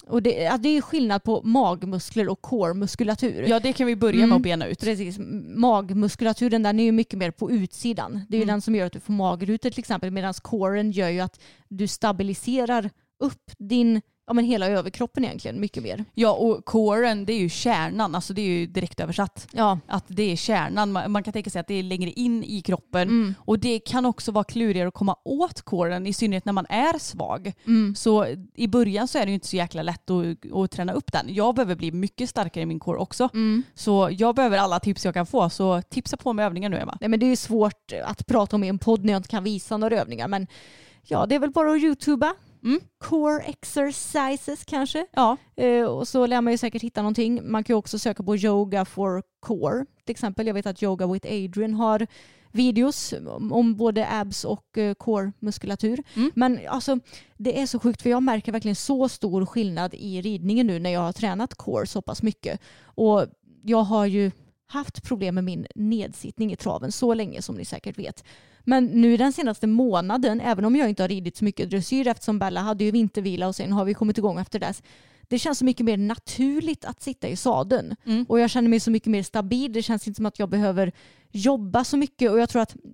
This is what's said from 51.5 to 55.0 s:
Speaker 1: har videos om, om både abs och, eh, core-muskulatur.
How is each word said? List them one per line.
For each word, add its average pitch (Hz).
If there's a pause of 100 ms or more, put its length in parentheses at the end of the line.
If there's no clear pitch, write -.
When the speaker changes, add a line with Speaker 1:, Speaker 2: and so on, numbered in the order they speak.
Speaker 1:
har 220 (460)
videos 247 (220)
om, 214
om 233
både 220
abs 202
och, -
eh, 208
core-muskulatur. 208 (120)